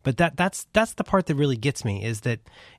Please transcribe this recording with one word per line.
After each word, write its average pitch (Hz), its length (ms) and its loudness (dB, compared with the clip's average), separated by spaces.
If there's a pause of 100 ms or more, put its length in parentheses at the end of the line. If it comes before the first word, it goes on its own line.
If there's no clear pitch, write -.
But 131 160 0
that, 165 180 2
that's, 180 360 -2
that's 220 220 2
the 202 100 -4
part 190 220 2
that 160 80 0
really 139 220 2
gets 131 280 -2
me, 101 200 -2
is 113 160 -4
that, 117 200 -2 (380)